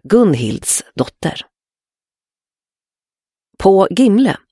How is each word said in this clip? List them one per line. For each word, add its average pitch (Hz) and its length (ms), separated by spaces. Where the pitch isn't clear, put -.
Gunhilds 127 800
dotter. - 500
På 190 340
Gimle. 226 460